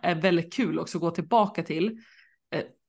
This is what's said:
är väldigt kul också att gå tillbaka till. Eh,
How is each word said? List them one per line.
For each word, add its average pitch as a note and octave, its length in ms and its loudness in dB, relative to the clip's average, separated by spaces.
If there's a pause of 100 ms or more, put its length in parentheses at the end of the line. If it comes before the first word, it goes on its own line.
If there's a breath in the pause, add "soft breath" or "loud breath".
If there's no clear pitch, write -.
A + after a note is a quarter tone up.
är F3 120 2
väldigt E3+ 380 2
kul D#3+ 260 0
också D#3+ 180 -6
att D3+ 40 -2
gå E3 100 0
tillbaka G3 520 2
till. F3 360 -2 (520 loud breath)
Eh, D#3+ 120 -2 (260)